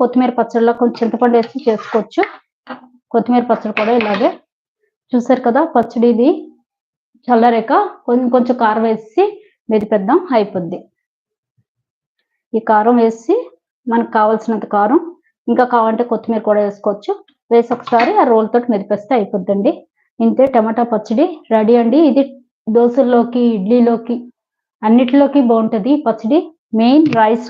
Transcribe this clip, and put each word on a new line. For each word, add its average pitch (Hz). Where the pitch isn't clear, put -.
కొత్తిమీర 240
పచ్చడిలో 233
కొంచెం 240
చింతపండు 233
వేసి 226
చేసుకోవచ్చు. 220
కొత్తిమీర 240
పచ్చడి 214
కూడా 220
ఇలాగే. 208
చూసారు 247
కదా, 240
పచ్చడి 233
ఇది 240
చల్లారాక 233
కొంచెం, 247
కొంచెం 240
కారం 220
వేసి 220
మెదిపేద్దాం, 214
అయిపోద్ది. 190
ఈ -
కారం 220
వేసి 226
మనకు 233
కావాల్సినంత 220
కారం, 214
ఇంకా 247
కావాలంటే 226
కొత్తిమీర 220
కూడా 208
వేసుకోవచ్చు. 202
వేసి 233
ఒకసారి 240
ఆ -
రోల్ 220
తోటి 240
మెదిపేస్తే 202
అయిపోద్దండి. 202
ఇంతే, 226
టమాటా 226
పచ్చడి 220
రెడీ 220
అండి. 233
ఇది 269
దోశల్లోకి, 240
ఇడ్లీలోకి, 233
అన్నిటిలోకి 269
బాగుంటది 220
ఈ -
పచ్చడి. 226
మెయిన్ 269
రైస్ 226